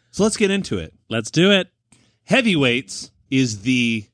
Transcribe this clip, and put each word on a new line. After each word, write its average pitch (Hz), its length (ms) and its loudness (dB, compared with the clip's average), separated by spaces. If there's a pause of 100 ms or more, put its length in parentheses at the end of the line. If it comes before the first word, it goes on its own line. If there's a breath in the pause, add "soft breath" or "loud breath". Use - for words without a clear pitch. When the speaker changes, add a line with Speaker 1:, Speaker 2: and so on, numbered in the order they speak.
(120)
Speaker 1:
So 190 120 -2
let's 214 140 0
get 196 140 2
into 190 280 -4
it. 80 140 -12 (160)
Speaker 2:
Let's 113 220 -6
do 180 200 4
it. 185 160 2 (560 soft breath)
Speaker 1:
Heavyweights 151 880 0 (180)
is 123 320 0
the 117 520 -2